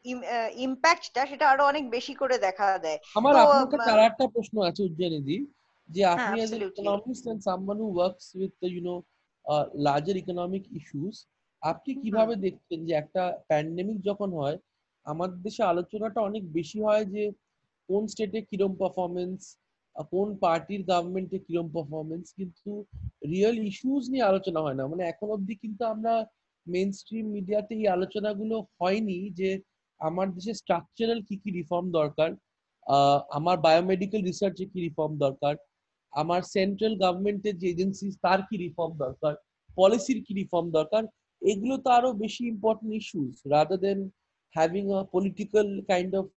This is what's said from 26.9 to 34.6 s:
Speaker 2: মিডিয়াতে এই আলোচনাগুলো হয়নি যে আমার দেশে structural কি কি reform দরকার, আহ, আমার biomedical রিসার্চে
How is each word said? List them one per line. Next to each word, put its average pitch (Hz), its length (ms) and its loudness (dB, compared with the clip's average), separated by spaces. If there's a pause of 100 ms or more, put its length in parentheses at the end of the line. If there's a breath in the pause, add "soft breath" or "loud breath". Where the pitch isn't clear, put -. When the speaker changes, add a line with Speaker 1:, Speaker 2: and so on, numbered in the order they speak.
Speaker 2:
মিডিয়াতে 208 480 -4
এই 214 120 0
আলোচনাগুলো 208 760 -2 (200)
হয়নি 196 480 0
যে 190 300 -4 (400)
আমার 175 360 -2
দেশে 190 180 -8
structural 226 680 -2
কি 202 160 -8
কি 202 140 -8
reform 175 400 -4
দরকার, 156 400 2 (560)
আহ, 139 320 6 (100)
আমার 170 280 0
biomedical 185 680 4
রিসার্চে 190 420 -2